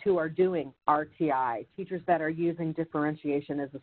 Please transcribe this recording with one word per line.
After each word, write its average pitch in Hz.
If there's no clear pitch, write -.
who 190
are 160
doing 160
R 151
T 151
I, 127
teachers 185
that 165
are 156
using 165
differentiation 151
as 139
a -